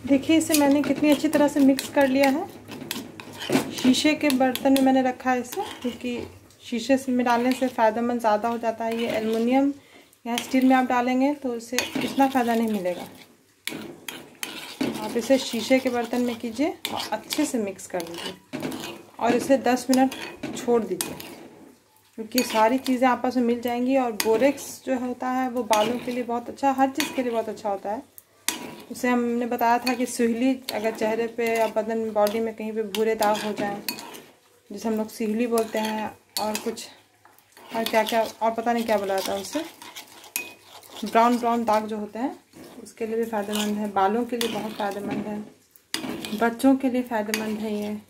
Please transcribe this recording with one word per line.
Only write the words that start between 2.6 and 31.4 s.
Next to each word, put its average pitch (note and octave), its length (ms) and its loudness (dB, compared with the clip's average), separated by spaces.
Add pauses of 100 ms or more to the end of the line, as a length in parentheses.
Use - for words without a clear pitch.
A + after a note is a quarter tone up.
शीशे C4 420 4
के D4+ 160 2
बर्तन C4 420 4
में C4+ 100 8
मैंने C4 200 6
रखा B3+ 280 -2
है B3+ 100 2
इसे, D4+ 220 -6 (200)
क्योंकि A#3+ 440 -6 (380)
शीशे A#3+ 320 2
से C4 160 -2
में B3 140 2
डालने A#3+ 260 4
से B3+ 160 0
फ़ायदेमंद A#3 520 2
ज़्यादा G#3+ 280 2
हो A#3 100 -2
जाता A3+ 260 -4
है। A3+ 120 -2
ये A#3 140 -2
aluminium A3+ 640 2 (520)
या - 140 -4
steel C4 280 2
में C4 100 8
आप B3+ 120 2
डालेंगे B3+ 480 2
तो B3+ 200 -6
इसे A#3 200 -8 (220)
इतना C4 300 2
फ़ायदा A#3+ 260 0
नहीं A3+ 140 2
मिलेगा। F3+ 380 -4 (1900)
आप G#3+ 160 -6
इसे B3 240 4
शीशे C4 380 2
के B3+ 120 0
बर्तन A#3+ 320 -2
में A#3+ 140 0
कीजिए B3+ 380 -2 (180)
और - 200 -6
अच्छे G#3+ 320 -2
से C#4 160 -2
mix G3 260 -6
कर F3+ 160 -6
लीजिए - 1040 -10 (100)
और A#3 160 2
इसे B3+ 260 4
दस B3 300 0
मिनट C4 240 4 (420)
छोड़ A#3+ 260 2
दीजिए, F3+ 320 -6 (1040)
क्योंकि A3+ 260 0
सारी A3+ 360 4
चीज़ें B3+ 280 2
आपस B3 280 0
में B3+ 80 4
मिल A#3+ 160 2
जाएंगी। B3 380 0
और B3 160 0
borex A3 720 2
जो C4 140 -2
होता B3 320 -4
है B3+ 180 0
वो A#3+ 140 -4
बालों A3 340 2
के B3 140 -6
लिए B3 120 -4
बहुत A#3 240 -4
अच्छा, C#4 240 0
हर C4+ 180 2
चीज़ D4 240 -4
के C4 80 0
लिए B3 100 -2
बहुत A3 160 -2
अच्छा G#3 220 -6
होता G3 200 -4
है। A#3+ 200 -6 (840)
उसे B3 160 -2
हमने A#3+ 380 0
बताया A#3+ 320 2
था A#3+ 160 -2
कि B3 120 -2
सुहली A#3+ 460 0 (220)
अगर G#3+ 180 -2
चेहरे A3 360 -2
पे A#3 200 -4